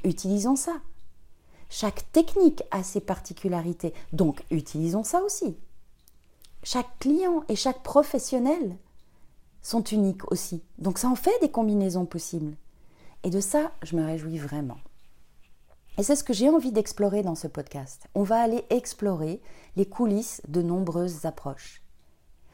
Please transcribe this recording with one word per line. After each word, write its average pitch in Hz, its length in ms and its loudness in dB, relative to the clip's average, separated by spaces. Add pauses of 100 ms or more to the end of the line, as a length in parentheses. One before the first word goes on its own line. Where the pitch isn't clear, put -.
utilisons 202 520 2
ça. 330 200 -2 (960)
Chaque - 420 -4
technique 330 580 6
a 190 140 -2
ses 196 160 -4
particularités. 175 920 -4 (180)
Donc, 156 380 2
utilisons 165 520 0
ça 349 200 2
aussi. 381 340 -2 (1040)
Chaque - 380 -4
client 320 480 2
et 214 80 0
chaque 254 260 0
professionnel 269 920 2 (840)
sont - 240 -2
uniques 196 480 0
aussi. 180 300 -4 (160)
Donc, 190 200 -2
ça 247 100 2
en 254 80 4
fait 453 240 4
des 320 100 4
combinaisons 196 560 2
possibles. 156 500 -6 (680)
Et 190 60 -2
de 190 100 2
ça, 302 320 0 (100)
je 170 140 -4
me 160 80 2
réjouis 160 340 -4
vraiment. 143 400 -6 (1200)
Et 202 60 2
c'est 285 100 4
ce 285 80 2
que - 100 0
j'ai 226 160 4
envie 294 220 6
d'explorer 202 540 0
dans 175 100 -2
ce 160 140 -6
podcast. - 680 -12
On 202 80 2
va 220 180 4
aller 233 300 2
explorer 190 720 -2 (320)
les 196 120 2
coulisses 214 600 0
de 156 160 0
nombreuses 175 640 -2
approches. - 560 -10 (720)